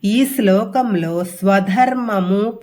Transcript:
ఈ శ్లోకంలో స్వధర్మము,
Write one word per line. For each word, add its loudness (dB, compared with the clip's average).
ఈ 2
శ్లోకంలో 0
స్వధర్మము, 0